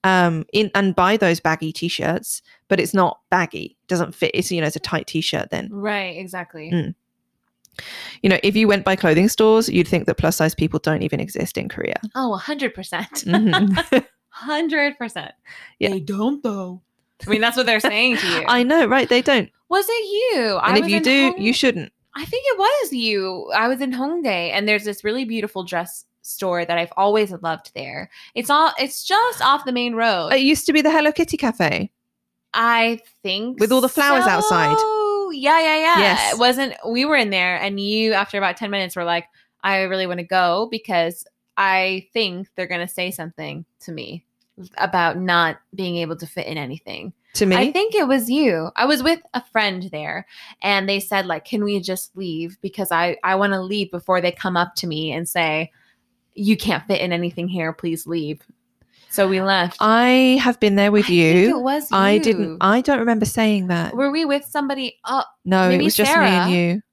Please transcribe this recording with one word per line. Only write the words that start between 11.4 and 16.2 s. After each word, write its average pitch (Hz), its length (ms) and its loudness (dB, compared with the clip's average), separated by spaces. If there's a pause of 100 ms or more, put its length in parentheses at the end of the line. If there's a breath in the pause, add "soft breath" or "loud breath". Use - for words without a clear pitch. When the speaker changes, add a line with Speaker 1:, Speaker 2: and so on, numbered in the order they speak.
Speaker 1:
in - 120 -8
Korea. - 320 -6 (140)
Speaker 2:
Oh, 254 200 -2
a 180 40 -6
hundred 277 360 -6
percent. 180 360 -10
<laughs> - 160 -10
Speaker 1:
Mm-hmm. 214 760 2
<laughs> - 300 -20
Speaker 2:
Hundred 294 640 -2
percent. 202 360 -12 (480 loud breath)
Speaker 1:
Yeah. 202 100 0
Speaker 2:
They 190 100 -4
don't 214 420 -4